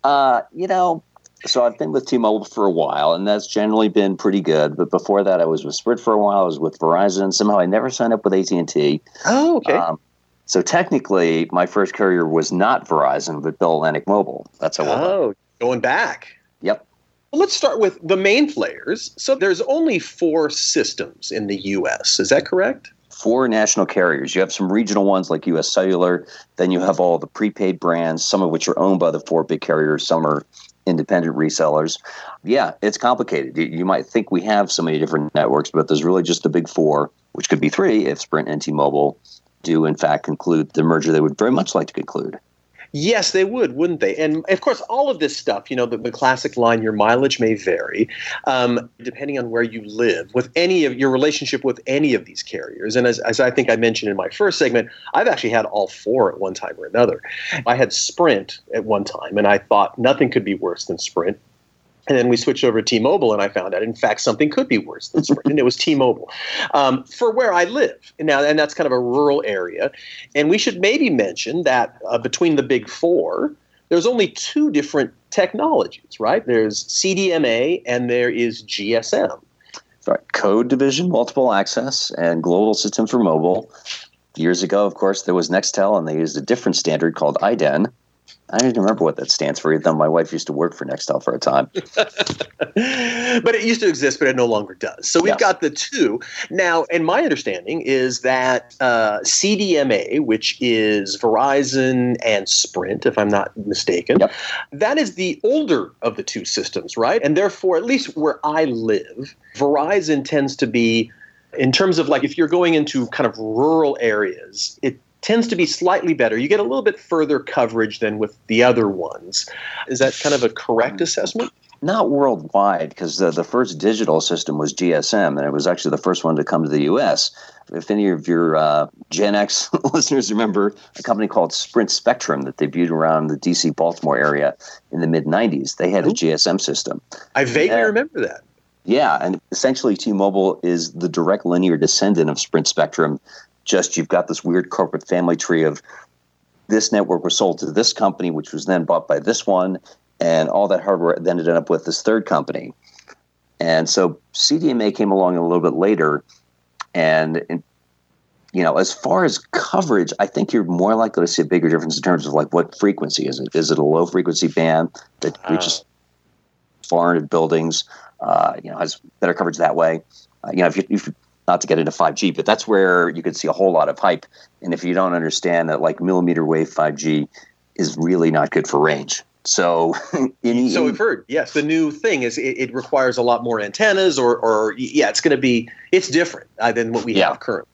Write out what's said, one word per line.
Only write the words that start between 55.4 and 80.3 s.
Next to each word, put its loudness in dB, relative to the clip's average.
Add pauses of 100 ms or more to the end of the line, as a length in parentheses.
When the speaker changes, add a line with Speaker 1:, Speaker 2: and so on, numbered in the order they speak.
Speaker 2:
had 2
all -2
four 2
at -14
one -4
time -10
or -14
another. 4 (440)
I 2
had 2
Sprint 0 (140)
at -4
one 0
time, -8
and 4
I 6
thought 2
nothing 2
could 0
be -2
worse -6
than -6
Sprint. -4 (720)
And 4
then 2
we 4
switched 0
over 4
to -6
T-Mobile, 2
and 0
I 0
found -4
out, -2
in -4
fact, -2
something 0
could -2
be 2
worse -8
than 0
Sprint, 0
and 2
it 2
was 2
T-Mobile, 0 (440)
um, 2
for -2
where 2
I 2
live. -4
Now, 2
and 2
that's 0
kind -2
of 0
a 2
rural 2
area. -4 (420)
And 2
we 4
should -2
maybe 2
mention -2
that, 0
uh, -2
between 0
the 2
big -2
four, 0 (360)
there's 2
only 2
two -2
different -2 (180)
technologies, -2
right? 0
There's 0
C 0
D 0
M 2
A 0
and -2
there 2
is -2
G -4
S -2
M. 0 (760)
Speaker 1:
Right. -2